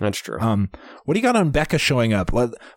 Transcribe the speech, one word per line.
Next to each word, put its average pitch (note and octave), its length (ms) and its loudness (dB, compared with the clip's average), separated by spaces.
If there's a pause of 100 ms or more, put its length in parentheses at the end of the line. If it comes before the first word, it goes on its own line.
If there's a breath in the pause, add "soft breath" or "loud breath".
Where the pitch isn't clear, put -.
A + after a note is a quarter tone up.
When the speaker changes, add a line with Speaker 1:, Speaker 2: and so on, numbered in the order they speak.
Speaker 1:
That's G#2 180 -2
true. - 220 -10
Speaker 2:
Um, G2+ 300 0 (340 loud breath)
what D3 80 -2
do G3+ 80 2
you - 20 0
got B3 140 2
on F3+ 140 2
Becca D3+ 260 0
showing A#2+ 380 2
up? F#2+ 180 0
Let, A#2+ 160 2 (280 loud breath)